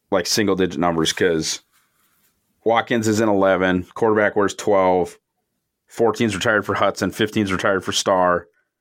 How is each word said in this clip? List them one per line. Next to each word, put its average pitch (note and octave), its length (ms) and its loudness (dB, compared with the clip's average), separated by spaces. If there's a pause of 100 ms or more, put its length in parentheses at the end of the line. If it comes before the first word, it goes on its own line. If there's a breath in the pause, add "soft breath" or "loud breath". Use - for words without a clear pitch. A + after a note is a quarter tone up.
(120)
like, F#2+ 140 -2
single-digit F#2 520 0
numbers D#2+ 340 0
'cause E2 500 -2 (1000)
Watkins A2+ 460 0
is G#2+ 120 0
in A2+ 80 2
eleven, F#2 560 2 (100)
quarterback G#2+ 420 0
wears G2+ 180 0
twelve, F#2 640 0 (680)
fourteen's A2+ 480 0
retired G#2+ 300 0
for G2+ 80 -4
Hudson, G2 360 -2
fifteen's G#2 400 -2
retired F#2+ 340 -2
for G2+ 80 -6
Starr. F2+ 540 0 (340)